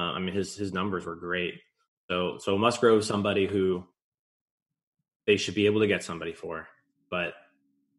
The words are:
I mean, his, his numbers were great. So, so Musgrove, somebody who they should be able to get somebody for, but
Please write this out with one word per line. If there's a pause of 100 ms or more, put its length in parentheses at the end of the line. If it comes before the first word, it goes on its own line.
(140)
I
mean,
his,
his
numbers
were
great. (540)
So,
so
Musgrove,
somebody
who (1400)
they
should
be
able
to
get
somebody
for, (420)
but (640)